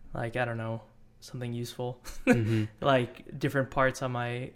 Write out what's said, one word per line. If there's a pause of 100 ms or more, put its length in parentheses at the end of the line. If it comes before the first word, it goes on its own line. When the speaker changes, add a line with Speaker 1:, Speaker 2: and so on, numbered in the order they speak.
(140)
Speaker 1:
like,
I
don't
know, (400)
something
useful, (140)
<laughs>
Speaker 2:
Mm-hmm. (160)
Speaker 1:
like,
different
parts
on
my